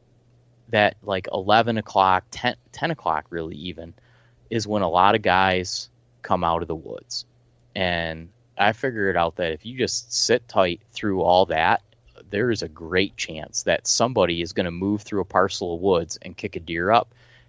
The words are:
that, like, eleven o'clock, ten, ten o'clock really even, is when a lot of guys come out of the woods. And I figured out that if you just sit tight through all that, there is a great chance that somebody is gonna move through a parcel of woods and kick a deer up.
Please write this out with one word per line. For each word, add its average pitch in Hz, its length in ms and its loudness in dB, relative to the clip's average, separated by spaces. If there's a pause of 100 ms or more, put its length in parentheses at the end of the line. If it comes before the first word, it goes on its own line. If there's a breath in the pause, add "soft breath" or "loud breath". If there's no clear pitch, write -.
(680)
that, 107 340 2
like, 98 300 -6
eleven 110 460 2
o'clock, 95 520 2
ten, - 260 -4 (140)
ten 156 200 -4
o'clock 80 400 -4
really 85 260 -8
even, 82 380 -12 (560 soft breath)
is 107 180 -4
when 104 140 0
a 85 80 0
lot 95 240 4
of 107 80 0
guys 92 640 0 (320)
come 92 240 0
out 82 160 0
of 82 80 -6
the 82 80 -4
woods. - 480 -12 (500)
And 85 560 -4 (280)
I 101 140 4
figured 107 440 -2
out 85 200 0
that 85 160 -2
if 78 120 -10
you 127 140 -12
just - 340 -4
sit - 360 0
tight 90 320 2 (120)
through 95 300 -2
all 90 240 6
that, 85 360 2 (460)
there 107 220 -2
is 98 120 -2
a 82 60 -8
great 82 480 -4
chance - 460 -10
that - 240 0
somebody 95 560 0
is 80 100 -6
gonna 90 200 -2
move 101 300 -2
through 101 180 -4
a 90 40 -4
parcel 92 520 0
of 85 40 -8
woods 87 400 0
and 90 160 -16
kick - 200 -8
a 87 40 -8
deer 87 300 -4
up. - 240 2 (340 soft breath)